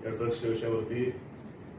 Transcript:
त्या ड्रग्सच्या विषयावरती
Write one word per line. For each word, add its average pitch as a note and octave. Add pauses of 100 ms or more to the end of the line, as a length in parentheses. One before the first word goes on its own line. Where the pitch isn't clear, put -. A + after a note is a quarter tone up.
त्या A2+
ड्रग्सच्या A#2
विषयावरती A2+ (760)